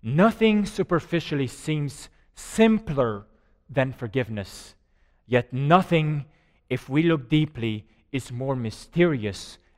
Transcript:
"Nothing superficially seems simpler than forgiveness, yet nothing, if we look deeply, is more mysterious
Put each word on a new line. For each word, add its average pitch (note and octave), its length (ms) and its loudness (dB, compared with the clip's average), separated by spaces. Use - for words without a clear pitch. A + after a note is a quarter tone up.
"Nothing G#3 640 2
superficially D#3 800 -2
seems D3 600 -6
simpler D3 920 0
than C3 240 0
forgiveness, A2 800 -6
yet A#2+ 260 0
nothing, D3+ 720 2
if - 200 -4
we D3 140 2
look D#3+ 260 2
deeply, A#2+ 560 -2
is C3+ 200 -6
more C3 240 -4
mysterious B2 1000 -2